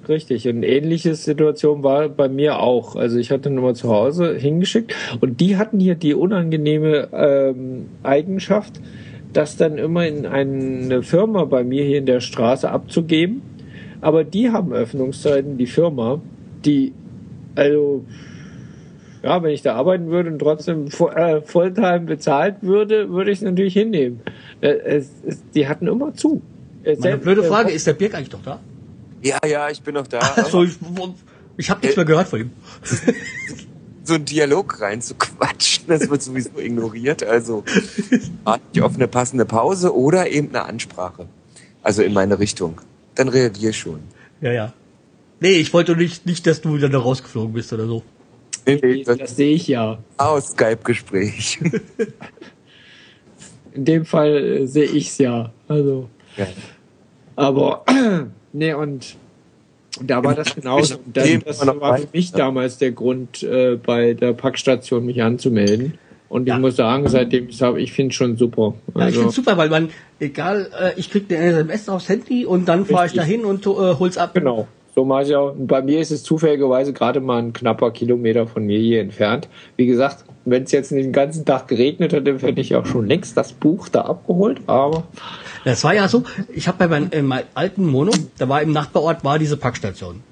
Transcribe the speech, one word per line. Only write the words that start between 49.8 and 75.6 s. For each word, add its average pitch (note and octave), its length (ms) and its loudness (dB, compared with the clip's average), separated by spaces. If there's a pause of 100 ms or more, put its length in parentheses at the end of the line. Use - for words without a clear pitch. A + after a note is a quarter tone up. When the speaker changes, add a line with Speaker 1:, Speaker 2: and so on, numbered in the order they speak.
Speaker 3:
aus C#3+ 360 0
Skype-Gespräch. G#2+ 1120 -2
<laughs> E3+ 40 2 (2000)
Speaker 1:
In C3+ 120 -6
dem D#3+ 200 2
Fall, D3+ 300 4
äh, C3+ 320 2
sehe C#3+ 180 4
ich's - 320 -2
ja. A#2 340 2 (160)
Also. C#3 420 0 (280)
Speaker 3:
Ja. G2 100 -2 (880)
Speaker 1:
Aber, C#3 500 0 (320)
<clears throat> A#2+ 360 -10
nee, D#3 200 -2
und C#3+ 420 -6 (840)
da B2 220 0
war D3 120 2
das D#3 140 -4
Speaker 3:
Ich - 60 -8
Speaker 1:
genauso. C#3 400 0
Speaker 3:
hab B2 40 -14 (140)
Speaker 1:
Das, C3+ 140 2
Speaker 3:
eben D#3 180 2
Speaker 1:
das C#3+ 180 -6
Speaker 3:
noch C3+ 160 2
Speaker 1:
war C#3 160 2
für C#3+ 60 0
Speaker 3:
weiter. D3 120 -10
Speaker 1:
mich F3+ 180 -2
damals C3 460 0
der C3 140 0
Grund, B2+ 520 -4
äh, B2 400 2
bei A#2+ 300 2
der A#2+ 200 0
Packstation B2 720 -2
mich A#2+ 180 -2
anzumelden. A#2 720 2 (320)
Und B2+ 180 -2
ich B2 60 0
Speaker 2:
Ja. A#2+ 60 0
Speaker 1:
muss C3 180 2
sagen, C3 320 2
seitdem, B2 380 2
das - 140 -6
hab, B2 160 2
ich B2 140 -4
find's C3+ 240 0
schon A#2+ 220 0
super. A2+ 360 2 (220)
Speaker 2:
Ja, - 60 0
ich F3+ 40 4
Speaker 1:
Also - 160 2
Speaker 2:
find's G#3+ 140 2
super, C4+ 220 2
weil D#3 120 2
man, D#3+ 200 2 (300)
egal, D#3+ 500 -4 (100)
äh, F3+ 180 0
ich F#3 140 -8
krieg G3+ 180 -2
eine E3+ 160 0
S E3+ 120 4
M D#3+ 120 2
S G3+ 200 -6
aufs F#3 200 -4
Handy A#3+ 360 -2
und F3+ 240 2
dann F3+ 160 4
fahr F3+ 200 2
ich E3 80 -2
Speaker 1:
Richtig. F3+ 80 0
Speaker 2:
dahin G#3+ 240 0
und, G3 200 -2
äh, G3+ 40 0
hol's F3+ 480 2
ab. E3+ 160 -2
Speaker 1:
Genau. A#2+ 340 0 (280)
So C3 100 2
mach C3+ 160 2
ich C#3+ 140 2
auch. C#3 180 0
Und C#3 140 -6